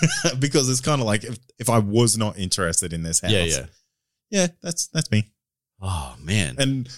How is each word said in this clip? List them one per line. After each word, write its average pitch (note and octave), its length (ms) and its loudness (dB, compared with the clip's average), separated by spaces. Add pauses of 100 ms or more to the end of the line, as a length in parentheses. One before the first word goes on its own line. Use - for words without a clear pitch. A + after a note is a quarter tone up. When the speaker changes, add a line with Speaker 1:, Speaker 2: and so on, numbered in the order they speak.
(240)
Speaker 1:
now?" F3 100 4
Speaker 2:
<laughs> C3 60 -4
Because C#3 280 2
it's B2+ 120 0
kinda C#3+ 240 0
like G#2+ 180 0
if, A2+ 160 -10 (220)
if A2+ 100 0
I A#2 80 6
was A2 400 4
not G#2 180 0
interested F#2 560 -2
in E2 120 -4
this E2 160 0
house. F#2 100 -2
Speaker 1:
Yeah, F#2+ 140 4
yeah. C#2+ 220 -2 (640)
Speaker 2:
Yeah, F#3+ 160 2 (140)
that's, - 280 -6
that's D#3+ 240 -2
me. G#2+ 180 2 (500)
Speaker 1:
Oh, F2 400 -8
man. F2 380 -2
Speaker 2:
And C3+ 400 0